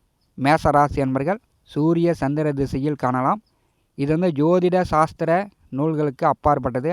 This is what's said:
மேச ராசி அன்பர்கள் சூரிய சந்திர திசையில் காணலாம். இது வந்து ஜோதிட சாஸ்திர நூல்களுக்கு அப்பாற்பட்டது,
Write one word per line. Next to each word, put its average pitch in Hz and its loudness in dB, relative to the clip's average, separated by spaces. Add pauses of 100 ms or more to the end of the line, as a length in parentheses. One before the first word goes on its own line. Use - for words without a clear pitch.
(380)
மேச 147 2
ராசி 143 2
அன்பர்கள் 135 -2 (300)
சூரிய 170 2
சந்திர 147 -2
திசையில் 139 -4
காணலாம். 131 0 (560)
இது 139 -2
வந்து 175 2
ஜோதிட 175 2
சாஸ்திர 160 0 (420)
நூல்களுக்கு 147 -2
அப்பாற்பட்டது, 135 0